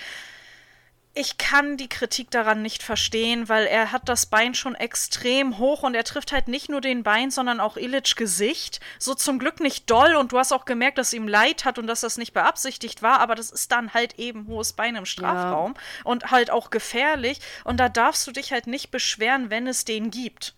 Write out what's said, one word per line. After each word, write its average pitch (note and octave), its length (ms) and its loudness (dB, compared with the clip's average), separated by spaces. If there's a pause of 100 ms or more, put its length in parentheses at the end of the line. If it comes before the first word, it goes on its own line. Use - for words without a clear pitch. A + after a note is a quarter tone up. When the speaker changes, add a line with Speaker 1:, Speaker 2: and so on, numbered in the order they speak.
(1160)
Speaker 1:
Ich C#4+ 220 -4
kann C#4+ 400 2
die B3+ 140 -10
Kritik - 400 -4
daran A3 320 2
nicht A3 200 -6
verstehen, A3+ 680 -2
weil A3 160 4
er G#3+ 260 2
hat B3+ 160 -4
das A#3+ 180 2
Bein A#3+ 280 2
schon B3+ 200 -4
extrem B3 840 -2
hoch C#4 240 2
und B3+ 120 0
er A3+ 100 2
trifft - 280 -6
halt C4+ 160 2
nicht C#4 220 -4
nur C#4+ 100 -2
den B3 240 -2
Bein, A3+ 260 4
sondern B3 300 -2
auch G#3+ 160 0
Ilic C4 400 -2
Gesicht. G#3 640 -2 (180)
So C4 160 -4
zum C4 240 0
Glück C#4+ 220 -2
nicht - 300 -2
doll D4 260 8
und B3+ 160 2
du B3 60 4
hast C4 140 2
auch - 120 0
gemerkt, B3+ 320 0
dass B3+ 160 0
ihm A3 160 -4
leid A3 380 4
hat B3+ 120 0
und A3+ 80 -6
dass A#3 140 -2
das A3+ 160 -4
nicht A#3 160 -10
beabsichtigt A#3 680 0
war, A#3 180 6
aber A#3 140 4
das A3+ 160 -8
ist - 220 -6
dann A#3 200 0
halt A#3 260 -2
eben A3 300 -10
hohes A3 240 -6
Bein A#3 240 -2
im G3 60 -8
Speaker 2:
Ja. - 20 -12
Speaker 1:
Strafraum F3+ 680 -2 (280)
und - 280 -2
halt A#3+ 200 4
auch - 200 0
gefährlich C4 680 -2 (240)
und B3 140 -2
da B3 120 4
darfst B3 360 2
du B3+ 60 -14
dich C4+ 180 -8
halt B3 160 -2
nicht B3+ 240 -8
beschweren, A#3+ 600 0
wenn A#3 160 -2
es B3+ 180 -2
den A3 260 -4
gibt. - 480 -10